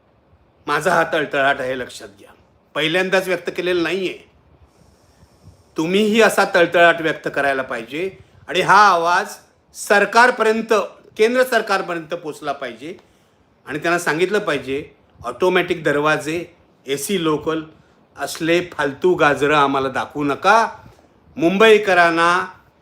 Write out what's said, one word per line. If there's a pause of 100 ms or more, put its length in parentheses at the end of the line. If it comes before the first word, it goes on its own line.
(680)
माझा
हा (100)
तळतळाट
आहे,
लक्षात (100)
घ्या, (420)
पहिल्यांदाच
व्यक्त
केलेला
नाहीये. (1500)
तुम्हीही
असा
तळतळाट
व्यक्त
करायला
पाहिजे (300)
आणि
हा
आवाज (460)
सरकारपर्यंत, (440)
केंद्र
सरकारपर्यंत
पोचला
पाहिजे. (600)
आणि
त्यांना
सांगितलं
पाहिजे, (360)
ऑटोमॅटिक
दरवाजे, (420)
एसी
लोकल (540)
असले (100)
फालतू
गाजरं
आम्हाला
दाखवू
नका. (680)
मुंबईकरांना (340)